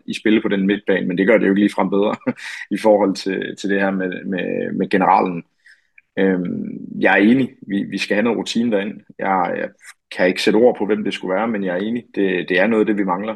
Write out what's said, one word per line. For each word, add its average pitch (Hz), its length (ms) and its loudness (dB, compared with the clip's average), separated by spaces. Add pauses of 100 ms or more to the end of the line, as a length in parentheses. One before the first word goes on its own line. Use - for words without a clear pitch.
i 110 80 -8
spil 107 280 2
på 107 60 -2
den 98 200 0
midtbane, 98 400 0
men 90 100 -2
det 95 100 2
gør 110 100 6
det 95 80 2
jo 95 60 4
ikke 98 100 2
ligefrem 101 280 2
bedre 101 260 0 (120)
<laughs> 247 80 -2 (400)
i - 20 -2
forhold 101 380 4
til, 95 400 -4
til 98 140 -4
det 98 120 0
her 98 100 0
med, 92 340 -4
med, 90 480 -4
med 95 160 -2
generalen. 92 540 2 (760)
Øhm, 90 500 -2 (300)
jeg 92 140 2
er 98 40 4 (140)
enig. 127 180 2 (180)
Vi, 98 160 -2
vi - 140 -8
skal - 180 -4
have 104 80 0
noget 117 160 0
rutine 117 320 -2
derind. 101 300 -4 (180)
Jeg, 92 380 -2
jeg - 120 -6 (480)
kan 92 100 2
ikke 95 160 0
sætte 104 140 4
ord 120 200 4
på, 104 80 -4
hvem 107 180 0
det 104 100 -4
skulle 92 220 -4
være, 107 120 -2
men 104 160 -4
jeg 90 100 -2
er 90 80 -2
enig. 117 220 -6 (120)
Det, 92 340 0
det 90 100 2
er 98 80 4
noget 113 140 4
af 101 40 2
det, 104 120 0
vi 104 60 0
mangler. 98 320 -4